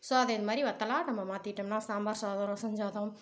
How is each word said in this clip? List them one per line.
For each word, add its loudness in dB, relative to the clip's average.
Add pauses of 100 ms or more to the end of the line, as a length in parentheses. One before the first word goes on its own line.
So 2
அதை 6
இந்த 0
மாதிரி 2
வத்தலா 2
நம்ம -2
மாத்திட்டோம்னா -2
சாம்பார் -2
சாதம், 0
ரசம் -2
சாதம், -2 (120)